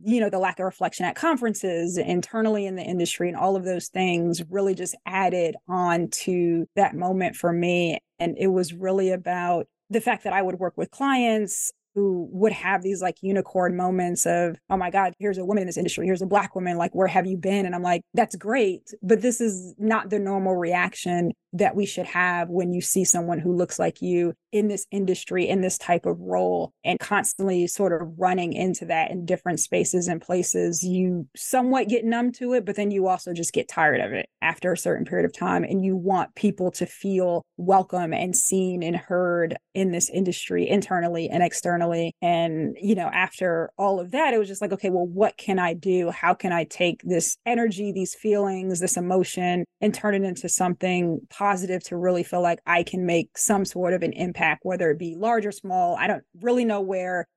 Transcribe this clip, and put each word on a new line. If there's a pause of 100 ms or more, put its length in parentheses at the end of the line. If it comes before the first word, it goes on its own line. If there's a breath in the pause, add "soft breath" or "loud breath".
you
know,
the
lack
of
reflection
at
conferences,
internally
in
the
industry,
and
all
of
those
things
really
just (100)
added (140)
on
to
that
moment
for
me. (180)
And
it
was
really
about (240)
the
fact
that
I
would
work
with
clients (240)
who
would
have
these,
like,
unicorn
moments
of, (140)
"Oh
my
God,
here's
a
woman
in
this
industry.
Here's
a
Black
woman.
Like,
where
have
you
been?"
And
I'm
like, (140)
"That's
great, (120)
but
this
is
not
the
normal
reaction (220)
that
we
should
have
when
you
see
someone
who
looks
like
you (200)
in
this
industry,
in
this
type
of
role," (100)
and
constantly
sort
of
running
into
that
in
different
spaces
and
places.
You
somewhat
get
numb
to
it,
but
then
you
also
just
get
tired
of
it (160)
after
a
certain
period
of
time.
And
you
want
people
to
feel (160)
welcome
and
seen
and
heard (160)
in
this
industry,
internally
and
externally. (400)
And,
you
know,
after
all
of
that,
it
was
just
like,
"Okay,
well,
what
can
I
do?
How
can
I
take
this
energy,
these
feelings,
this
emotion, (160)
and
turn
it
into
something (100)
positive
to
really
feel
like
I
can
make
some
sort
of
an
impact,
whether
it
be
large
or
small?"
I
don't (180)
really
know
where (100)